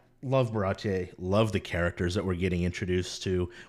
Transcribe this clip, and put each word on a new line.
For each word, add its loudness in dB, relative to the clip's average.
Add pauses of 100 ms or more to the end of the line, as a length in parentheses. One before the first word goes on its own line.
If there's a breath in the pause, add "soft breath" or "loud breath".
(200)
love 2
Baratie, -2
love 2
the 2
characters 0
that 0
we're 0
getting 0
introduced -2
to. 0 (200 loud breath)